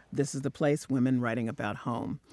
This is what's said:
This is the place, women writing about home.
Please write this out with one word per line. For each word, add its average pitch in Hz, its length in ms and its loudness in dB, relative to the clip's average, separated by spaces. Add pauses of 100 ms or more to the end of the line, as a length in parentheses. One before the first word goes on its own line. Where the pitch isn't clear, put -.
(120)
This 143 220 0
is 135 80 -4
the 139 80 -2
place, 147 380 0
women 131 320 4
writing 117 280 0
about 110 280 -4
home. - 420 -4 (140)